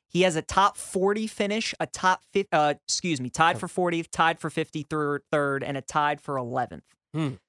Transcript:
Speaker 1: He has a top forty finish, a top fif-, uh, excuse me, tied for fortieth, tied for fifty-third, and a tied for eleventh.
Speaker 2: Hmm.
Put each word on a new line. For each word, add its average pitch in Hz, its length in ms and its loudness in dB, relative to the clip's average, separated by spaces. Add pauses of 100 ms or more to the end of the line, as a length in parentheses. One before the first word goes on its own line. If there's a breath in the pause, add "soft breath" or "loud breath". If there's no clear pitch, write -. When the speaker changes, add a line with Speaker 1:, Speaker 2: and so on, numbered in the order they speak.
Speaker 1:
He 175 140 2
has 185 120 2
a 160 60 -2
top 196 360 2
forty 202 500 -2
finish, 214 520 -4
a 165 60 -4
top - 380 0 (100)
fif-, 196 180 0
uh, 151 220 4 (120)
excuse 156 360 -2
me, 127 80 -6
tied 165 300 2
for 180 80 -6
fortieth, 170 420 -2
tied 165 300 2
for 160 100 -6
fifty-third, 143 1120 -2
and 143 140 -6
a 131 40 -8
tied 147 380 0
for 143 160 -8
eleventh. 123 480 -6 (300)
Speaker 2:
Hmm. 147 220 -4 (140)